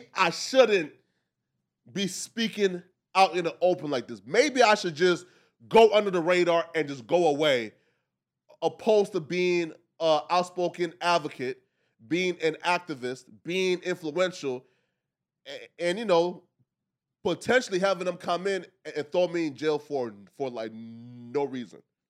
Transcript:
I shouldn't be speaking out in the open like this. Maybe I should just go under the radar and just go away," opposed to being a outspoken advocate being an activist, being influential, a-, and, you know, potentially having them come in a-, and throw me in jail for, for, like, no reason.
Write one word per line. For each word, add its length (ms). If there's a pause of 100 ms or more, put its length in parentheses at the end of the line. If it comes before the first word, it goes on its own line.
(140)
I 180
shouldn't 600 (1000)
be 160
speaking 720 (320)
out 240
in 80
the 160
open 300
like 160
this. 180
Maybe 380
I 100
should 220
just 320 (400)
go 260
under 160
the 120
radar 520
and 140
just 180
go 220
away," 460 (880)
opposed 520
to 60
being 520 (280)
a 220 (100)
outspoken 680
advocate 600 (460)
being 340
an 140 (100)
activist, 600 (180)
being 360
influential, 840 (800)
a-, 220 (100)
and, 200
you 60
know, 380 (800)
potentially 560
having 260
them 120
come 300
in 180 (200)
a-, 120
and 140
throw 160
me 200
in 80
jail 240
for, 340 (240)
for, 120
like, 240
no 720
reason. 380 (280)